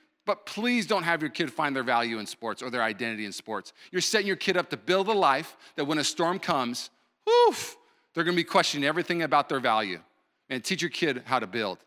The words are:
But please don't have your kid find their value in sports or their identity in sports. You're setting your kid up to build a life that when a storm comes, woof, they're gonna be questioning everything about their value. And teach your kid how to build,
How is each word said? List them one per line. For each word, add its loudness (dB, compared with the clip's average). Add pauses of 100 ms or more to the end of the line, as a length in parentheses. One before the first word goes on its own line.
(240)
But -4
please -2
don't 0
have 0
your -4
kid -4
find -2
their -2
value 0
in -6
sports -8
or -8
their -2
identity -4
in -8
sports. -8 (180)
You're 0
setting 2
your 0
kid 0
up 0
to -4
build 2
a 2
life 2 (180)
that -2
when 0
a 0
storm 0
comes, -2 (360)
woof, 4 (380)
they're 0
gonna 2
be 2
questioning 2
everything 0
about 2
their -2
value. 0 (500)
And -6
teach -2
your -2
kid -2
how 2
to -2
build, -4